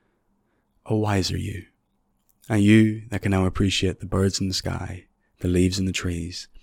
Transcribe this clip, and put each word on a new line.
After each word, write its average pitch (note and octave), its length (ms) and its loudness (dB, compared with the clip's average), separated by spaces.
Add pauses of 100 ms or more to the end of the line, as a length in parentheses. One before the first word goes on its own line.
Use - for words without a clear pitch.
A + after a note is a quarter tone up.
(840)
A A2+ 100 -2
wiser G2 420 0
you. F#2 280 -8 (840)
A A2 80 2
you G#2+ 520 6
that G2 120 -6
can G2+ 100 -2
now F#2+ 140 2
appreciate F#2 540 0
the - 60 -12
birds F#2 360 0
in F#2+ 60 -2
the F2+ 60 -4
sky, F2+ 520 -8 (340)
the F#2 80 -4
leaves F2+ 300 2
in F#2+ 80 -2
the F#2 60 -2
trees, F2 560 -6 (140)